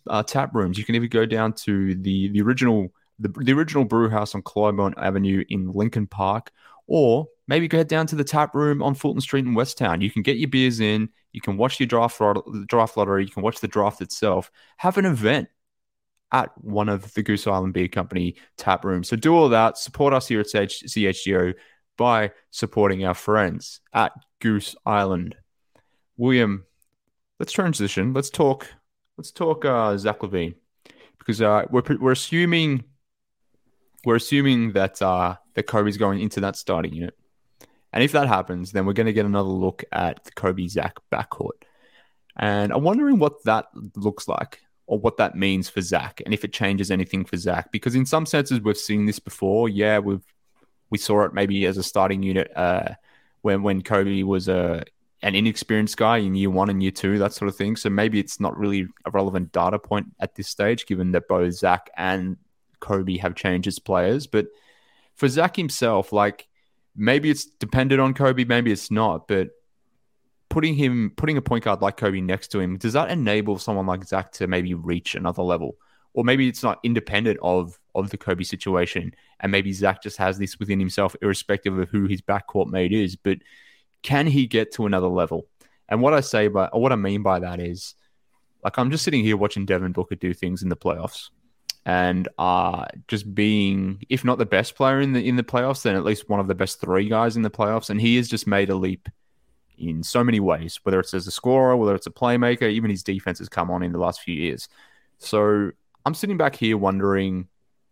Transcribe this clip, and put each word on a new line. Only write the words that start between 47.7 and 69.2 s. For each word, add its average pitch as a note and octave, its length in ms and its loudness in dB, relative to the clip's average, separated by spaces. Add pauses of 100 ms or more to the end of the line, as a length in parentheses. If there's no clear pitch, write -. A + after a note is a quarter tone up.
because A#2+ 240 -4
in C3 100 2
some D#3 200 0
senses C#3+ 340 0
we've G#2 160 0
seen G#2 300 -2
this G#2 140 -2
before. G#2+ 500 0
Yeah, G#2 300 2
we've, G2 260 -4 (640)
we G#2+ 80 -2
saw G#2 240 4
it F2+ 100 0
maybe G2 320 0
as F#2+ 120 0
a F#2 60 -4
starting F#2+ 380 0
unit, F#2+ 340 0
uh, F2+ 340 0 (520)
when, G2+ 220 0
when G2 180 0
Kobe G2 420 0
was F#2+ 260 0
a, F2 340 0 (380)
an G2+ 120 0
inexperienced G#2+ 640 0
guy A2+ 200 4
in G2 180 0
year F#2+ 160 2
one F#2+ 180 2
and F#2+ 140 0
year F#2+ 80 0
two, G2 260 0
that G2+ 160 0
sort G2+ 160 -2
of F#2+ 60 -8
thing. G#2 200 -2
So - 140 -4
maybe G#2+ 300 0
it's - 200 -8
not G2+ 180 -4
really G2 300 -2 (180)
a - 60 -8
relevant F#2+ 420 -2
data F#2+ 260 2
point - 280 -4 (120)
at - 160 -6
this - 140 -10
stage, A2 360 -2
given F#2 280 -2
that F2 140 0
both F2+ 260 2
Zach F2+ 440 0
and F#2 400 -2 (440)
Kobe F#2+ 360 -2
have F2+ 160 -2
changed F#2 340 -2
as F#2+ 120 -4
players. G2 480 0
But G#2 200 0 (680)
for C#3+ 120 0
Zach D#3 280 2
himself, A#2 560 0
like, G#2 360 0 (480)
maybe C#3 360 2
it's - 140 -2
dependent C3 540 2
on C3+ 140 4
Kobe, C3 320 2
maybe A#2+ 260 2
it's - 200 -4
not, G#2+ 360 0